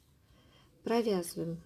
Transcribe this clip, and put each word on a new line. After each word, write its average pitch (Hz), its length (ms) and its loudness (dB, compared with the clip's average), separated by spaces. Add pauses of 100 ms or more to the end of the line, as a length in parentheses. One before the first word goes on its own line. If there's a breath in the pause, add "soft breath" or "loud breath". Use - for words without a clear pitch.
(840 soft breath)
провязываем 180 800 0